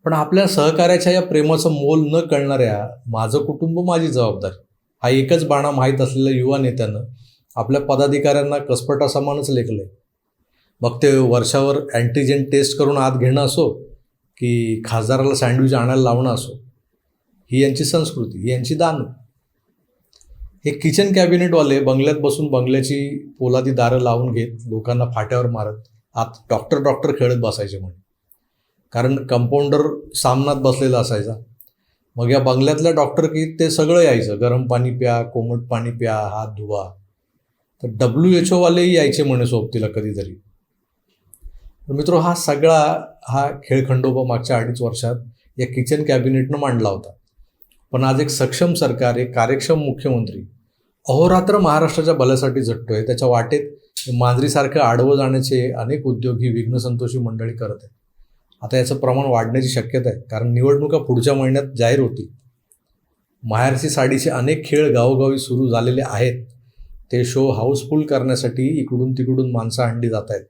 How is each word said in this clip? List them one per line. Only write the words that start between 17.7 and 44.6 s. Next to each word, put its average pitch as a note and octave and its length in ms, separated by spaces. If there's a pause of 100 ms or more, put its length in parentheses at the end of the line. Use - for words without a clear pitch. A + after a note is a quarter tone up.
संस्कृती, C3+ 560
ही A2 120
यांची B2+ 240
दान. D#3+ 200 (1700)
हे D3+ 60
किचन F3+ 420
कॅबिनेटवाले E3+ 680
बंगल्यात C3+ 360
बसून D3 320
बंगल्याची C3+ 840 (100)
पोलादी B2+ 320
दारं B2 280
लावून B2 320
घेत A2+ 340
लोकांना A#2+ 400 (100)
फाट्यावर B2 320
मारत G#2+ 300 (380)
आत A2+ 100 (240)
डॉक्टर C3 320
डॉक्टर C#3+ 300
खेळत B2 280
बसायचे G2+ 400
म्हणे, F#2 220 (880)
कारण B2+ 240
कंपाऊंडर C#3+ 1000
सामनात C3+ 400
बसलेला C3 440
असायचा. A2 340 (840)
मग A#2+ 140
या C3+ 100
बंगल्यातल्या C#3 520
डॉक्टर D#3 340
की D#3+ 340
ते D#3+ 100
सगळं E3 320
यायचं, A2+ 380
गरम B2 280
पाणी B2 240
प्या, A#2+ 300
कोमट A#2 420
पाणी A#2+ 280
प्या, A#2 240
हात G#2+ 320
धुवा. G2+ 460 (880)
तर B2 80
डब्ल्यूएचओ E3+ 720
वालेही F3 340
यायचे D3 280
म्हणे B2+ 220
सोबतीला A2+ 420
कधीतरी. G2 540 (1500)
तर C#3 60
मित्रो, D3+ 240
हा F3 180
सगळा D#3 640 (260)
हा C#3 240 (120)
खेळखंडोबा B2+ 720
मागच्या A#2+ 220
अडीच A#2 240